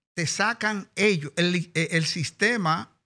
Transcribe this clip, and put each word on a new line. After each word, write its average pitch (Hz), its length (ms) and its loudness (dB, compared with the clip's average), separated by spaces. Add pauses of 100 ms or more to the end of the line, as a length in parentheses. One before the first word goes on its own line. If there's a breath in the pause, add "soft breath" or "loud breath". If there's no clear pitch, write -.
(140)
te 165 120 -2
sacan 208 720 -2
ellos, 185 400 2
el, 175 380 0
eh, 160 180 0
el 160 140 2
sistema, 185 840 0 (160)